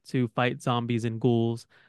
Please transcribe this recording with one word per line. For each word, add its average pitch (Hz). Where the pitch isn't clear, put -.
to 127
fight 123
zombies 120
and 113
ghouls, 117